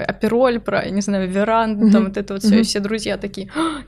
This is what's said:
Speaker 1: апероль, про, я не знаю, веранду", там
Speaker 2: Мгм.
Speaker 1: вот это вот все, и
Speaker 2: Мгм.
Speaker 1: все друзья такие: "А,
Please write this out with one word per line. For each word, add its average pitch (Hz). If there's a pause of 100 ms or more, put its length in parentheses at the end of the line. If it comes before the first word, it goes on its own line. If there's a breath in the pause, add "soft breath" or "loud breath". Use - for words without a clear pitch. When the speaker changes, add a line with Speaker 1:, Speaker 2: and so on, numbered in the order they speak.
Speaker 1:
апероль, 233
про, 202
я -
не 196
знаю, 196
веранду", 214
там 220
Speaker 2:
Мгм. 208
Speaker 1:
вот 196
это 202
вот 196
все, 208
и -
Speaker 2:
Мгм. 226
Speaker 1:
все 214
друзья 208
такие: 196
"А, 311